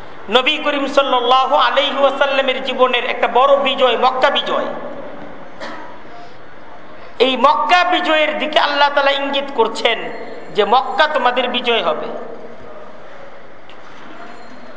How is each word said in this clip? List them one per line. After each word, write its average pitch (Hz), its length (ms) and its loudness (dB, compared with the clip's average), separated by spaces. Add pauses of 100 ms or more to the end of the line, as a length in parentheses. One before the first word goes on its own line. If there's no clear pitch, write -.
(300)
নবী 262 280 2
করিম 294 280 0
সাল্লাল্লাহু 262 680 4
আলাইহি 269 440 2
ওয়াসাল্লামের 269 640 2
জীবনের 240 460 2
একটা - 180 0
বড় 269 280 6
বিজয়, 254 400 2
মক্কা 254 340 2
বিজয়। 190 340 -2 (2500)
এই 254 180 4
মক্কা 311 480 4
বিজয়ের 311 540 2
দিকে 302 200 0
আল্লাহ 285 360 4
তাআলা 277 160 4
ইঙ্গিত 277 340 -2 (100)
করছেন 226 580 0 (420)
যে 208 100 4
মক্কা 262 420 4
তোমাদের 247 420 0
বিজয় 233 340 0
হবে। 165 240 -2 (2750)